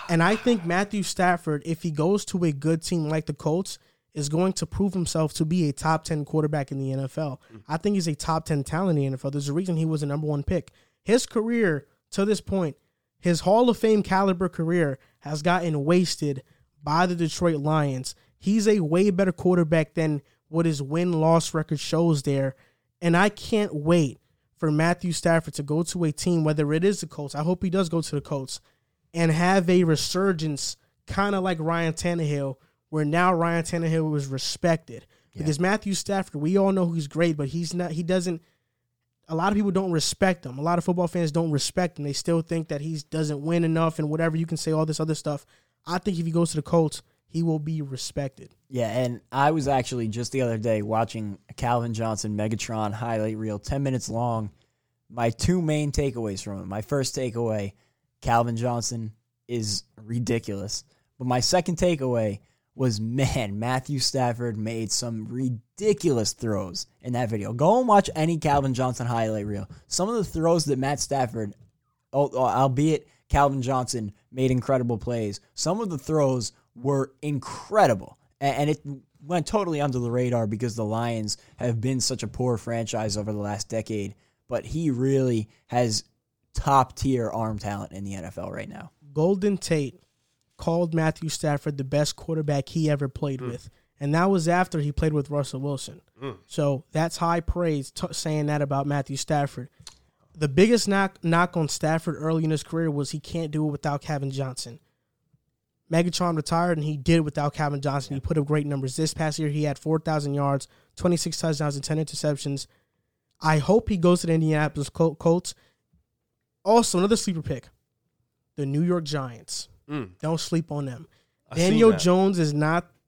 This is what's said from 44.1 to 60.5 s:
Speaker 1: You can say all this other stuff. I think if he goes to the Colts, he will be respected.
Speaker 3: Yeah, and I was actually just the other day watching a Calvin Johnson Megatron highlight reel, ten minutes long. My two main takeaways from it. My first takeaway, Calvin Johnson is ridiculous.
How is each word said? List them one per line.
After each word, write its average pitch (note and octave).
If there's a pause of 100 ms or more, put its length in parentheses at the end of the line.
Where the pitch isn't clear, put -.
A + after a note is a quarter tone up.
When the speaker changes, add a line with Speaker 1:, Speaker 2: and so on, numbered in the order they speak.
Speaker 1:
You E3
can D#3+
say D#3+
all D#3
this D#3
other D#3+
stuff. D3 (400)
I E3+
think F#3
if E3
he E3
goes E3+
to D#3+
the D3+
Colts, D#3+ (260)
he D#3+
will D#3+
be D#3
respected. C3+ (140)
Speaker 3:
Yeah, A#2+
and B2 (120)
I C#3+
was D3+
actually B2+
just A2
the C3
other A#2
day A2
watching G#2+ (100)
a -
Calvin A#2+
Johnson A2
Megatron G#2+
highlight A2
reel, G#2+
ten C#3
minutes C3
long. A2+ (600)
My A#2
two F#3
main D3+
takeaways A#2
from G2+
it. F#2
My G2
first C3+
takeaway, A2+ (480)
Calvin A#2+
Johnson A#2 (340)
is A2 (180)
ridiculous. A2 (340)